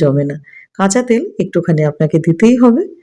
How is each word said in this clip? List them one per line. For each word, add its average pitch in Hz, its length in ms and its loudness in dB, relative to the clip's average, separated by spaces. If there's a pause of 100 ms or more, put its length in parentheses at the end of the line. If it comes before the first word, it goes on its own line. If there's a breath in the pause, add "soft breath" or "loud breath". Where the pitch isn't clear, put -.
জমে 143 240 0
না, 143 120 -8 (380 loud breath)
কাঁচা 196 280 0
তেল 240 200 -2 (160)
একটুখানি 170 460 -2
আপনাকে 151 340 -2
দিতেই 175 440 2
হবে। 247 200 4 (200 soft breath)